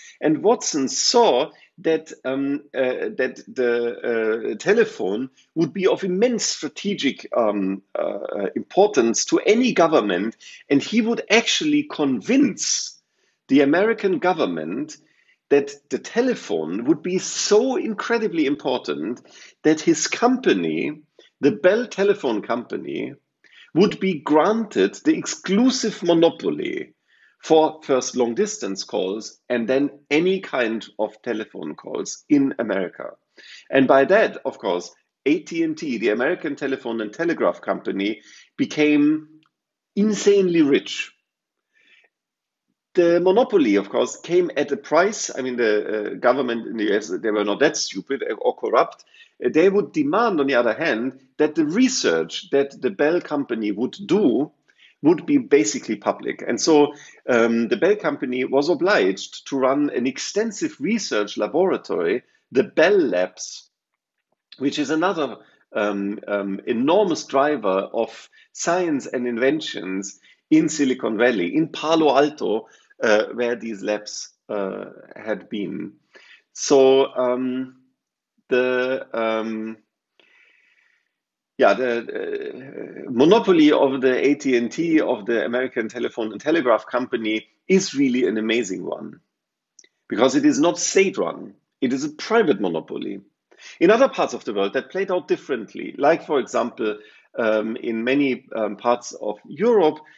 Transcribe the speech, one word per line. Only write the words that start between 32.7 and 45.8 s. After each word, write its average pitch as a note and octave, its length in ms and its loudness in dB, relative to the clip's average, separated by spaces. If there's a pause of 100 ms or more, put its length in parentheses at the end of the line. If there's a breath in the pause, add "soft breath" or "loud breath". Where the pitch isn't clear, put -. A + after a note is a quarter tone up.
And C3+ 180 4
by C#3 180 6
that, F#3+ 400 2
of C3 120 -8
course, F2+ 340 -4 (360)
A D#3+ 120 2
T E3 240 -4
and D#3+ 140 -4
T, C3 220 -6
the G#2+ 100 0
American C#3+ 460 -2
Telephone B2+ 460 -6
and G#2 120 -8
Telegraph D#3 480 -2
Company, G2 640 -4 (340 loud breath)
became D3+ 680 2 (680)
insanely G3 680 4
rich. - 500 -2 (1800 soft breath)
The F3 240 4
monopoly, F#3 560 4
of G2 140 0
course, B2 300 -2
came F3 380 0
at C#3+ 140 -2
a C3+ 60 -2
price. F#3 600 0
I C3+ 60 -4
mean, B2+ 120 -6
the, A2+ 180 2 (120)